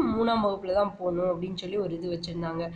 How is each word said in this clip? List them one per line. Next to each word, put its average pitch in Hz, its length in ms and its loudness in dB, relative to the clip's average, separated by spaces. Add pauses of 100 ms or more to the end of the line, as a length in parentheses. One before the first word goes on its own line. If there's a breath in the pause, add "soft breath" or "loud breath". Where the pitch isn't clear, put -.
மூணாம் 226 380 4
வகுப்புல 196 280 0
தான் 202 240 2
போகணும் 180 320 0
அப்படின்னு 180 260 -2
சொல்லி 185 220 -6
ஒரு 180 180 -2
இது 170 160 -6
வச்சிருந்தாங்க. 170 540 -4 (120)